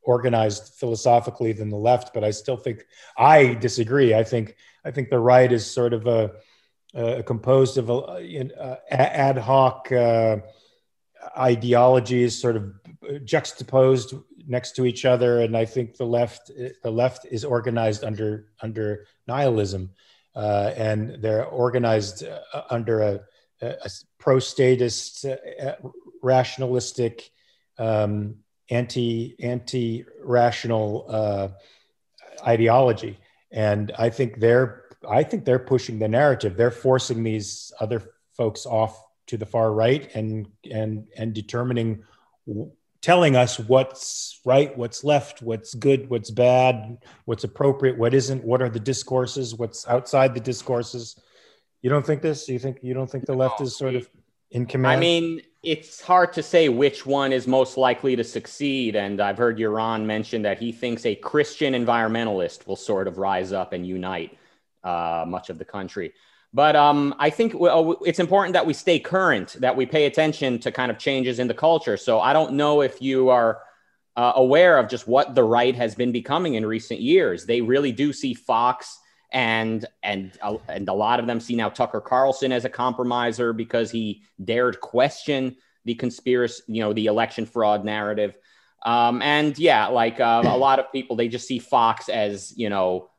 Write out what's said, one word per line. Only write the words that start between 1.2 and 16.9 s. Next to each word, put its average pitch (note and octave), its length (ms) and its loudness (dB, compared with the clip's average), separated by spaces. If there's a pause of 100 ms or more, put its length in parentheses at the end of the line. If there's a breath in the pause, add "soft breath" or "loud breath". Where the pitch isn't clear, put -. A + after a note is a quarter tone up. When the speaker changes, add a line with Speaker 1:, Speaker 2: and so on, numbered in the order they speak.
Speaker 1:
than G#2+ 160 -8
the G#2 80 -6
left, A#2+ 360 0
but G#2+ 100 -4
I G#2+ 80 0
still B2 260 -6
think, A#2 280 -10 (320 loud breath)
I C3+ 360 8
disagree. A#2 600 2
I A2 100 4
think, A2+ 320 -4 (280 soft breath)
I - 80 -8
think C3 180 -6
the B2+ 100 2
right B2 320 8
is A2+ 180 2
sort A#2+ 240 0
of A2+ 140 -2
a, A2 240 2 (640 soft breath)
a A#2 300 -4
composed B2+ 540 2
of A#2 120 -4
a, A#2+ 40 2
a, D#3 560 -8 (420)
a C#3 260 2
ad C3+ 200 2
hoc, B2+ 540 2
uh, A2+ 460 2 (1000 soft breath)
ideologies A#2+ 1040 4
sort A#2 160 0
of G2+ 180 -6 (520)
juxtaposed C3 880 0 (340)
next - 280 -6
to B2+ 100 0
each B2 200 -2
other. B2 360 4
And A2+ 140 0
I A2+ 100 2
think A#2 300 -8
the B2 100 -6
left, A#2+ 460 -4 (320)
the A#2 80 -6